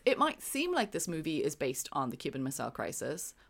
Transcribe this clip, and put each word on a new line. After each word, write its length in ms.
it 140
might 240
seem 320
like 180
this 160
movie 340
is 140
based 380
on 160
the 80
Cuban 260
Missile 260
Crisis, 640